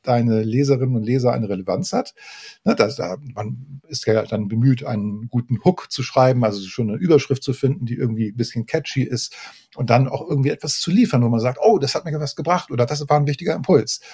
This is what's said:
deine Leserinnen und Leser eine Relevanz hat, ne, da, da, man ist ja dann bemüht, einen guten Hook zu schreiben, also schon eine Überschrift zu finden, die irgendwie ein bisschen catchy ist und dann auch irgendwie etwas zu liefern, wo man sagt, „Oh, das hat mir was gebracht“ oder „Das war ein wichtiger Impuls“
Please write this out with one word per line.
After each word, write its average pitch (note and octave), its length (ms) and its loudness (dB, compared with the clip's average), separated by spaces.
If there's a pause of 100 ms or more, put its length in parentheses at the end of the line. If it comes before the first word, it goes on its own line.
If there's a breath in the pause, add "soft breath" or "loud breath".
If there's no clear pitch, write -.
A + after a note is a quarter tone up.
deine A#2 400 2
Leserinnen B2+ 540 0
und G#2+ 80 -2
Leser A#2+ 280 2
eine A2 160 -2
Relevanz F#2+ 440 -4
hat, B3+ 220 -4 (500 loud breath)
ne, A3+ 100 2
da, G#2 140 4
da, F#2 280 -6 (180)
man B2 540 -10
ist - 180 -10
ja A2 160 4
dann G#2+ 260 -4
bemüht, A#2+ 360 2
einen G#2 440 -4
guten A#2+ 360 -2
Hook - 260 0
zu - 120 -6
schreiben, B2+ 420 4
also G2+ 180 0
schon G2+ 260 -4
eine G#2 100 -4
Überschrift C#3+ 440 4
zu C3+ 100 -2
finden, C3+ 340 -2
die A#2 80 -6
irgendwie A2+ 340 -2
ein G#2 80 -10
bisschen A#2 300 -4
catchy D3 360 -2
ist - 340 -6 (400 loud breath)
und A#2 140 -2
dann B2+ 180 6
auch - 200 -6
irgendwie C#3 220 2
etwas - 300 -4
zu - 100 -4
liefern, F#3 320 4
wo A#2 60 4
man A#2 120 2
sagt, B2 220 -2
„Oh, G3+ 160 6
das C#3 160 -2
hat - 100 -4
mir D#3 160 -6
was C#3+ 160 -6
gebracht“ E3+ 340 -2
oder A#2+ 160 2
„Das D3 220 -6
war D3 100 4
ein C#3+ 80 2
wichtiger D3 280 -2
Impuls“ - 460 2 (140 loud breath)